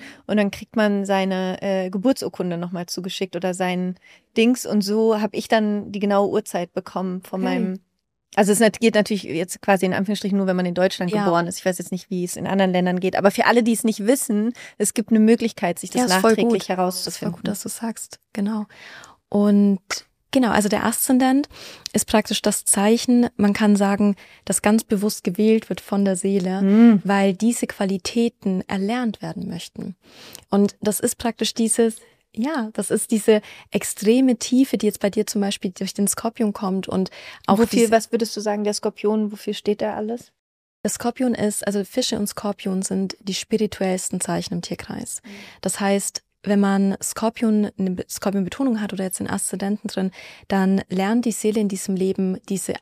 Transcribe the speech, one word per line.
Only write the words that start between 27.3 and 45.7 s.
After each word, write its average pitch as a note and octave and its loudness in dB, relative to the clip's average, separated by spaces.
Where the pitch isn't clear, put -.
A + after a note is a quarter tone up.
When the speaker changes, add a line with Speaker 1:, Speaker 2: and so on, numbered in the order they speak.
Speaker 2:
diese A#3 0
Qualitäten G3 -2
erlernt G#3+ -4
werden E3 -8
möchten. - -10
Und G3+ 2
das G3+ -2
ist - -2
praktisch - -4
dieses, A3+ 2
ja, A#3+ -2
das G3+ -4
ist - -2
diese G#3+ 4
extreme A#3+ 2
Tiefe, B3+ 2
die G#3 0
jetzt G3+ -2
bei G3+ 0
dir G#3 -2
zum G#3 -2
Beispiel G3+ -2
durch F#3+ -8
den G3+ 0
Skorpion A3+ -2
kommt F#3+ -4
und F#3+ -2
auch G3 6
Speaker 1:
Wofür, A#3 4
Speaker 2:
diese A3+ 4
Speaker 1:
was A3 2
würdest A3+ -2
du G#3+ -6
sagen, G#3 -2
der G#3 0
Skorpion, G#3 -2
wofür G#3 -8
steht G#3 -2
der G#3+ -4
alles? A3 -8
Speaker 2:
Der G#3+ -2
Skorpion - -2
ist, - -2
also G3+ 0
Fische - -2
und G#3 -2
Skorpion G3 -4
sind F#3+ -4
die F#3+ -6
spirituellsten F#3+ -2
Zeichen F3 -4
im F3 -6
Tierkreis. - -10
Speaker 1:
Mhm. A3 -20
Speaker 2:
Das - -4